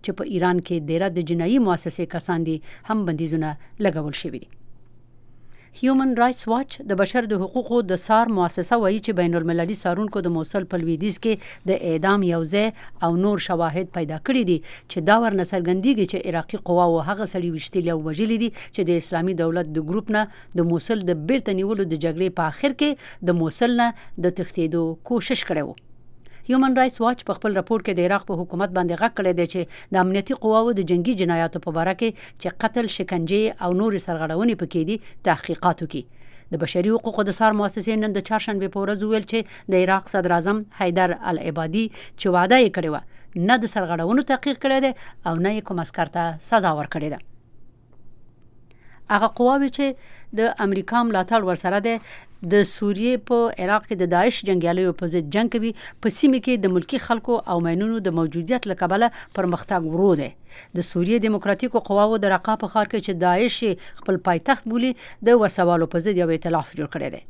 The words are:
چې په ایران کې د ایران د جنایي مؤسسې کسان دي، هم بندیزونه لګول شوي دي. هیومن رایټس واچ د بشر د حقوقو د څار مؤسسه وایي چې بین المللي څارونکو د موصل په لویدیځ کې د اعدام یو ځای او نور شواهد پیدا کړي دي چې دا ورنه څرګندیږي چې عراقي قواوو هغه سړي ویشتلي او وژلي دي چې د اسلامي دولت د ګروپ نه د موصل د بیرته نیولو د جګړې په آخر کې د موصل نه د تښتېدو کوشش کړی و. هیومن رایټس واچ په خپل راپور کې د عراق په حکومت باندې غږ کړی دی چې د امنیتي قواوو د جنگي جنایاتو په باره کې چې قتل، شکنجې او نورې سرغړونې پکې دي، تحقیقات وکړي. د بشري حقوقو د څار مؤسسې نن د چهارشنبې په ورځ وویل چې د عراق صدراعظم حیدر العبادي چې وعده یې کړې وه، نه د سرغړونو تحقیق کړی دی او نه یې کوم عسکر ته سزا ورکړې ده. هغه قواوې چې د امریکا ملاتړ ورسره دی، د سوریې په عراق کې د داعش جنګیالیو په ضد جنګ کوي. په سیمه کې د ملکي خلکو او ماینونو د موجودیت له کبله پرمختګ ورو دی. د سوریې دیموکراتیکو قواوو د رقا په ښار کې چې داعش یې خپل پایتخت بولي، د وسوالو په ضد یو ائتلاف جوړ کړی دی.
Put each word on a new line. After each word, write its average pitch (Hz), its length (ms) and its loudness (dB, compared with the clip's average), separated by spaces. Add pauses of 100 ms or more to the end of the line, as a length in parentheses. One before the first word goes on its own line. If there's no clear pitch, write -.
چې 208 160 -4
په 202 40 -4 (100)
ایران 180 320 2
کې 156 260 -4
د 165 80 2
ایران 185 220 0
د 160 100 -2
جنایي 185 380 4
مؤسسې 165 360 -2 (120)
کسان 165 340 -2
دي، 156 80 -2 (320)
هم 208 180 0
بندیزونه 156 460 -2 (240)
لګول 156 460 0
شوي - 200 -8
دي. - 80 -20 (1300)
هیومن 262 400 4
رایټس 247 300 2
واچ 247 260 -2 (140)
د 196 100 0
بشر 226 300 2
د 208 100 0
حقوقو 233 380 -2 (100)
د 185 160 0
څار 226 320 4
مؤسسه 180 480 0
وایي 202 160 2
چې 208 180 -2
بین 175 220 2
المللي 170 400 0
څارونکو 190 480 -2
د 170 80 0
موصل 175 360 -4
په 180 120 -2
لویدیځ 170 400 -2
کې - 480 -4
د - 180 0
اعدام 190 400 2
یو 170 100 2 (140)
ځای 214 180 2 (320)
او 170 80 4 (140)
نور 202 220 2
شواهد 170 500 -2
پیدا 156 320 -6
کړي 262 220 2
دي 165 120 2
چې - 480 -6
دا 220 140 8
ورنه 190 260 0
څرګندیږي 190 600 2
چې 196 60 -4 (140)
عراقي 165 400 -4
قواوو 170 400 4
هغه 202 220 -4
سړي 180 220 -2
ویشتلي 170 400 -2
او 160 40 -2 (100)
وژلي 214 340 0
دي 233 120 0
چې - 260 -8 (100)
د 170 120 2
اسلامي 175 380 -2
دولت 165 380 -2
د 156 100 -6
ګروپ 214 280 -2
نه 214 100 2 (340)
د 170 100 2
موصل 196 380 0
د 156 220 -2
بیرته 220 280 0
نیولو 196 240 0
د 160 200 -2
جګړې 170 260 0 (100)
په 170 40 2 (100)
آخر 277 260 -2
کې 294 520 -2
د 170 100 2
موصل 240 400 2
نه 233 80 4 (340)
د - 20 2 (120)
تښتېدو 170 480 -2 (260)
کوشش 240 380 0
کړی 156 180 0
و. - 140 -14 (680)
هیومن 262 280 4
رایټس 254 240 2
واچ 240 260 0
په 190 100 -2
خپل 208 200 -2
راپور 196 260 0
کې 190 140 -2
د 175 100 2
عراق 196 180 0
په 196 140 -4
حکومت 180 340 -4
باندې 175 280 0
غږ 233 180 2
کړی 185 180 2
دی 170 160 2
چې - 420 -6
د 185 60 6
امنیتي 196 420 0
قواوو 220 360 4
د 180 120 0
جنگي 180 300 2
جنایاتو 165 420 0
په 165 140 -6
باره 175 240 2
کې 226 80 2 (320)
چې 180 80 -4 (140)
قتل، 220 320 0
شکنجې 190 680 0
او 180 40 2 (100)
نورې 202 260 0
سرغړونې 165 560 0
پکې 165 280 -2
دي، 214 80 -2 (320)
تحقیقات 170 540 0
وکړي. 143 200 -8 (500)
د 160 120 -2
بشري 180 280 2
حقوقو 220 320 0
د 196 140 -4
څار 220 200 4
مؤسسې 202 340 -2 (100)
نن 214 100 -2
د 196 140 -2
چهارشنبې 208 480 -2
په 202 80 -2
ورځ 202 200 -2
وویل 214 280 0
چې 226 80 0 (340)
د 185 120 6
عراق 190 300 0
صدراعظم 180 480 2 (180)
حیدر 180 340 2 (160)
العبادي 165 600 -2
چې - 420 -8
وعده 190 260 6
یې 214 140 6
کړې 165 180 -2
وه، - 80 -6 (460)
نه 240 160 6
د 226 100 -4
سرغړونو 180 600 0
تحقیق 262 320 -2
کړی 269 200 4
دی 262 60 2 (380)
او 165 40 0 (120)
نه 196 100 2
یې 214 100 -4
کوم 175 200 -4
عسکر 160 320 -4
ته 165 200 -2 (140)
سزا 185 300 4
ورکړې 151 340 -4
ده. - 40 -12 (1900)
هغه 208 140 4 (100)
قواوې 269 400 4
چې 277 80 2 (520)
د 226 180 2 (100)
امریکا 196 420 0
ملاتړ 214 420 2
ورسره 185 360 0
دی، 226 120 0 (540)
د 208 180 6
سوریې 214 580 0
په 240 100 2 (260)
عراق 208 200 2
کې 220 160 -4
د 180 140 2
داعش 202 340 4
جنګیالیو 180 540 2
په 175 120 -2
ضد 165 220 0
جنګ 226 180 2
کوي. 226 180 0 (340)
په 220 100 2
سیمه 262 300 4
کې 247 180 2
د 190 140 4
ملکي 180 280 -2
خلکو 233 320 0 (160)
او 175 40 2 (100)
ماینونو 208 400 0
د 165 100 0
موجودیت 165 540 -2
له 180 100 -4
کبله 196 300 2 (260)
پرمختګ 175 560 -2
ورو 190 160 4 (120)
دی. 127 100 -6 (440)
د 175 140 -2
سوریې 202 380 2
دیموکراتیکو 214 640 0
قواوو 208 340 4
د 190 100 4
رقا 220 280 0
په 196 100 -6
ښار 208 180 2
کې 220 140 -2
چې 175 220 -2
داعش 196 340 2
یې - 400 -4
خپل 190 260 0
پایتخت 185 460 0
بولي، 247 180 0 (380)
د 240 160 8
وسوالو 175 480 2
په 170 140 0
ضد 185 160 2
یو 165 120 0
ائتلاف 160 400 -2
جوړ 147 220 -8
کړی 135 180 -6
دی. 120 140 -14